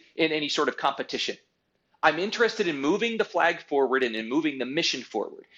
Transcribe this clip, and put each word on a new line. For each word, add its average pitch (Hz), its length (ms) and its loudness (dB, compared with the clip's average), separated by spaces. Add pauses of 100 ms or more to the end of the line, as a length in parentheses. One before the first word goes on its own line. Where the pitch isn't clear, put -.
(160)
in 156 160 2
any 151 160 -2
sort 143 220 0
of - 80 -8
competition. 127 580 -4 (640)
I'm 156 160 4
interested 214 480 0
in 147 140 -2
moving 214 380 0
the 208 60 0
flag 170 420 0
forward 131 360 2
and 113 140 0
in 113 120 -6
moving 143 300 0
the 123 60 -4
mission 139 380 -2
forward. - 420 -6 (140)